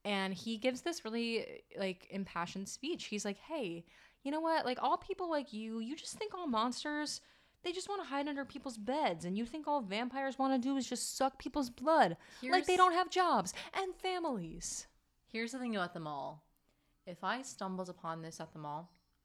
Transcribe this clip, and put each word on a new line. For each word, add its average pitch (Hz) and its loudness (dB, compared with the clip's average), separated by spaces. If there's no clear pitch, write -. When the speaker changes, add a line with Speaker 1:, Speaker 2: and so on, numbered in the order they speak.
Speaker 1:
And 196 0
he 226 -4
gives 254 0
this 339 -4
really, 226 -2
like, 190 -2
impassioned 190 -4
speech. - -6
He's 208 -4
like, 202 -4
"Hey, 190 -4
you 277 -2
know 311 0
what? 320 2
Like, 247 0
all 302 4
people 381 -4
like 285 0
you, 220 -4
you 233 -4
just - -10
think 427 -6
all 359 -4
monsters, 262 0
they 359 -2
just 359 -4
wanna 392 -2
hide 277 0
under 277 -2
people's 247 -8
beds. 202 0
And 190 0
you 233 0
think 311 -8
all 294 2
vampires 247 -2
wanna 269 4
do 269 2
is 240 0
just - -4
suck 262 2
people's 269 -2
blood. 247 6
Like, 311 4
they 370 6
Speaker 2:
Here's 359 6
Speaker 1:
don't 359 10
have 359 2
jobs 294 4
and 370 0
families." 247 -2
Speaker 2:
Here's 226 -2
the 262 -4
thing 240 0
about 175 0
the 175 -6
mall. 147 -6
If 180 -12
I 233 0
stumbled 185 -6
upon 165 -8
this 160 -10
at 160 -10
the 165 -12
mall, 151 -6